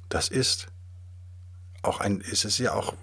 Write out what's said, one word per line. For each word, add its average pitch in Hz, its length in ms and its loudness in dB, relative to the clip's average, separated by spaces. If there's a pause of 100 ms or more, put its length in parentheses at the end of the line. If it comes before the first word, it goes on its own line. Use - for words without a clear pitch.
Das - 200 2
ist - 380 2 (1160)
auch - 160 2
ein, 101 220 4
es - 220 2
ist 104 140 2
ja 123 160 4
auch, 104 300 0